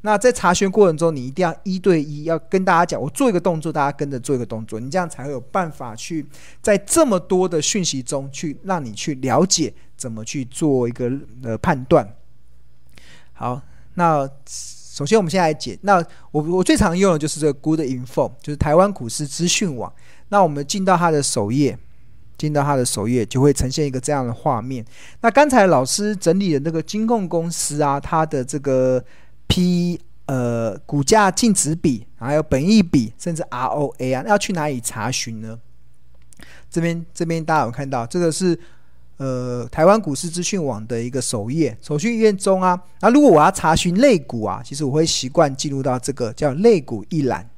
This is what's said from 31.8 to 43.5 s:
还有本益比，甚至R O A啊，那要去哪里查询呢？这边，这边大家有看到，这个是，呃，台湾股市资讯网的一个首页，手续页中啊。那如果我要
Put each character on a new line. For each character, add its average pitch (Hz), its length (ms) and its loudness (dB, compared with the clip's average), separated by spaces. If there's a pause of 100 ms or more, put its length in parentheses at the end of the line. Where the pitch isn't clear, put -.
还 131 180 -4
有 156 80 4
本 143 260 0
益 214 140 8
比， 131 360 2
甚 170 180 -6
至 - 140 -6
R 123 160 -4
O 143 320 -2
A 127 160 0
啊， 127 100 -2
那 226 60 -2
要 208 80 6
去 202 160 -2
哪 151 140 -2
里 131 120 -4
查 113 300 -6
询 117 320 -6
呢？ 110 180 -12 (1120)
这 170 100 -2
边， 170 320 -2
这 170 140 -4
边 165 180 -2
大 156 160 2
家 120 60 2
有 117 40 -4
看 139 180 -8
到， 123 180 -4
这 180 120 -4
个 165 140 2
是， 175 260 0 (600)
呃， 127 520 -6
台 156 140 2
湾 208 160 8
股 151 140 -4
市 175 140 -6
资 175 140 -4
讯 175 220 -2
网 110 220 -4
的 117 140 -4
一 120 100 -4
个 127 100 -2
首 113 300 -4
页， 135 320 0
手 147 160 -2
续 226 200 -2
页 220 140 6
中 190 280 0
啊。 185 220 2 (180)
那 202 100 6
如 269 100 8
果 285 100 8
我 156 100 10
要 165 100 8